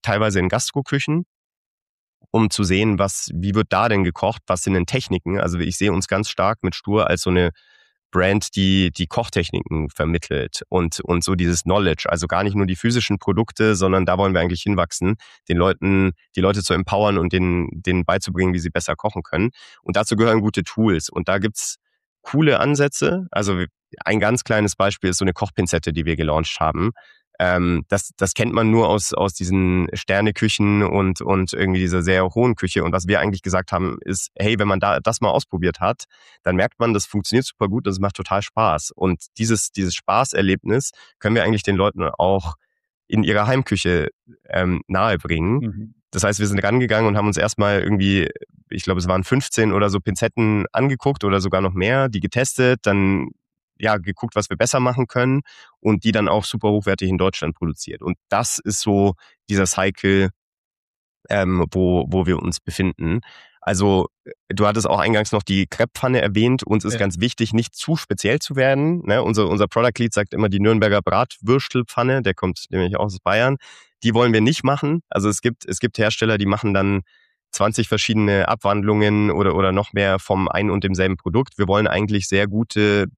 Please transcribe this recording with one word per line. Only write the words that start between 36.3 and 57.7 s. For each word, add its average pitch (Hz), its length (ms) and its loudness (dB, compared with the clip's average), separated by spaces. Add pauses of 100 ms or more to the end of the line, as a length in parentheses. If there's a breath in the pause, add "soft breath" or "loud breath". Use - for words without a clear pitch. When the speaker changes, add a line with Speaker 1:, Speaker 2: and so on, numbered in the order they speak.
Speaker 1:
dann 92 120 0
merkt 95 240 0
man, 117 140 2
das 101 140 -2
funktioniert 107 380 -2
super - 220 -4
gut 95 200 -4
und 98 40 0
es 95 80 -6
macht 101 160 -2
total 95 280 -2
Spaß. 92 480 -2
Und 92 320 -2 (160)
dieses, 113 320 -2
dieses 95 240 -4
Spaßerlebnis 98 960 0 (260 loud breath)
können 104 180 0
wir 110 80 2
eigentlich 104 200 0
den 98 140 0
Leuten 92 260 0
auch 90 500 0 (540)
in 107 160 0
ihrer 104 240 2
Heimküche, 95 640 0 (380)
ähm, 90 400 0
nahebringen. 95 720 0
Speaker 2:
Mhm. 110 360 -8 (160)
Speaker 1:
Das 92 120 -2
heißt, 101 160 0
wir 104 80 0
sind 101 160 0
rangegangen 110 440 2
und 101 100 2
haben 104 100 2
uns 98 100 0
erstmal 104 440 0
irgendwie, 98 480 0 (400)
ich - 140 -8
glaube, 92 160 -2
es 87 80 -2
waren 92 160 0
fünfzehn 113 500 0
oder 101 160 2
so 98 100 -2
Pinzetten 107 720 0
angeguckt 135 520 -2
oder 98 180 2
sogar 92 200 -2
noch 92 120 -2
mehr, 120 340 0
die 107 120 -4
getestet, 127 640 0
dann, 98 460 2 (480)
ja, 107 200 0
geguckt, 95 380 -8
was 104 140 0
wir - 80 -6
besser 123 220 0
machen 123 280 0
können 131 340 0 (380 loud breath)
und 104 240 2
die 110 80 2
dann 104 160 2
auch 98 160 2
super 110 260 -2
hochwertig 101 400 0
in 92 80 0
Deutschland 92 380 -2
produziert. - 480 -8